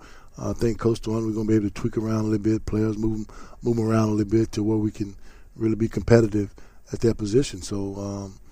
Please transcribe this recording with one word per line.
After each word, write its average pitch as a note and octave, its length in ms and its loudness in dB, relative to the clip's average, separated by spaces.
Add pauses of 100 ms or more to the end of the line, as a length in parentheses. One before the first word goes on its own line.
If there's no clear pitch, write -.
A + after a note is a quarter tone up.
(380)
I G#2 160 -4
think A2+ 240 0
Coach A2+ 220 2
Thornton, A2+ 260 -2
we're A2 80 -2
gonna A2 140 -2
be A2 80 6
able G#2 120 2
to G2 60 -6
tweak A#2 240 -2
around A2 220 0
a G#2+ 80 0
little G#2+ 100 2
bit, G#2+ 260 0
players G#2+ 320 0
move, G#2+ 300 -2 (360)
move A#2+ 160 0
around A2 300 4
a G#2+ 40 2
little G#2 180 0
bit A2+ 220 2
to G#2+ 100 -2
where A2 160 2
we G#2+ 120 0
can G2+ 240 -8 (400)
really A2+ 220 0
be A2 120 0
competitive G#2 680 4 (380)
at - 80 -6
that A2+ 180 2
position. G#2+ 420 0
So, G2 360 -6
um, G2+ 440 -8 (120)